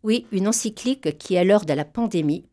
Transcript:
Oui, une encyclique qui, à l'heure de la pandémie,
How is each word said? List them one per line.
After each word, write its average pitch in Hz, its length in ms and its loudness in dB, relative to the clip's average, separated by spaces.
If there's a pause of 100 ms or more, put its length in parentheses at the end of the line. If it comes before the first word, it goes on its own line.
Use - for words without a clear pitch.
Oui, 226 260 0
une 190 160 0
encyclique 233 720 -2
qui, - 180 -2
à 175 80 4
l'heure 202 200 4
de 151 80 -2
la 147 120 -2
pandémie, 170 680 -2